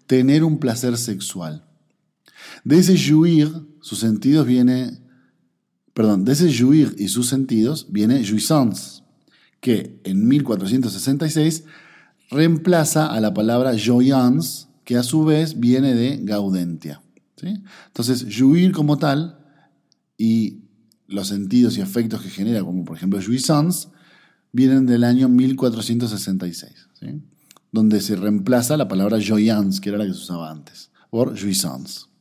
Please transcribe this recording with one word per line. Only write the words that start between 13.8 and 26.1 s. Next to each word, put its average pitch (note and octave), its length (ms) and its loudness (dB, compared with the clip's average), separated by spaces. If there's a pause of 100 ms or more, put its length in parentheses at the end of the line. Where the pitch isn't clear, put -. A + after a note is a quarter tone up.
que A#2+ 140 -2
a B2 60 0
su D#3 200 0
vez D#3 380 0
viene B2+ 340 2
de B2+ 220 -2
gaudentia, F#2 840 -6 (360)
¿sí? G3 260 -10 (240)
Entonces, A#2+ 420 -4
jouir C#3+ 440 4
como D3 240 0
tal D3+ 420 -4 (760)
y A2+ 460 -2 (440)
los G2 220 -8
sentidos G2+ 480 0
y G2+ 40 -4
afectos G#2+ 400 -4
que F#2+ 80 -14
genera, G#2 340 -4
como F2 200 -6
por E2 140 -12
ejemplo F#2+ 240 -4
jouissance, D3 680 -2 (640)
vienen C3 340 4
del A#2+ 200 2
año B2+ 240 4
mil B2+ 260 4
cuatrocientos A#2 540 -2
sesenta F#2+ 360 -6